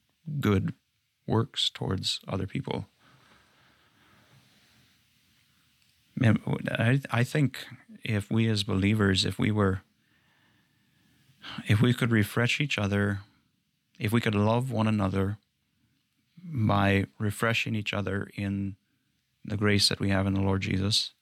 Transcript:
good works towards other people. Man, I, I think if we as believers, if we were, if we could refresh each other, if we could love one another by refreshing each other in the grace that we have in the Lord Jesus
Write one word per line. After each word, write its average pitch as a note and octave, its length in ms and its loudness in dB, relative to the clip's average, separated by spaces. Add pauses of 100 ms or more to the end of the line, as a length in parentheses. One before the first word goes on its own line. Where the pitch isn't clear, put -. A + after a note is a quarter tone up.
(400)
good G2 340 2 (520)
works - 440 -2
towards G2 580 -4
other G2 200 -4
people. - 400 -6 (3250)
Man, - 240 4 (320)
I, A#2+ 280 2 (120)
I A#2 120 2
think C3+ 420 -2 (380)
if G#2 260 -2
we A2+ 200 2
as G#2 140 0
believers, G2+ 600 2
if G2 160 -4
we G2 120 2
were, G2 300 2 (1900)
if G#2 120 4
we B2 140 6
could A#2+ 180 0
refresh A#2 480 2
each D3 180 -2
other, G2+ 440 0 (760)
if G#2+ 120 -4
we A#2 80 2
could A2 160 0
love A2+ 340 2
one A2 180 0
another G2 500 0 (1040)
by G2+ 640 2 (120)
refreshing A#2 560 -2
each G#2 200 -4
other G2 420 -4
in G2 400 -4 (680)
the - 120 -6
grace G#2 320 2
that - 100 -4
we G2 100 -2
have G2 180 2
in G2 60 0
the G2 80 0
Lord F#2+ 200 0
Jesus G2 500 -2 (100)